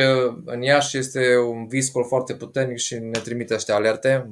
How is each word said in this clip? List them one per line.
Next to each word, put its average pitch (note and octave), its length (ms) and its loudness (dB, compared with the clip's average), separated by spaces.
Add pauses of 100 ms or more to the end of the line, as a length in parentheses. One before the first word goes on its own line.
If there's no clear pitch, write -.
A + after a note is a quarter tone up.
(460)
în A#2+ 160 -8
Iași C#3+ 360 2
este B2+ 400 2
un A#2 300 0
viscol B2+ 380 0
foarte C3 300 -2
puternic B2+ 420 -4
și A#2 220 -6
ne A2+ 200 -4
trimite A#2+ 340 -4
ăștia G#2+ 220 0
alerte. A2+ 560 2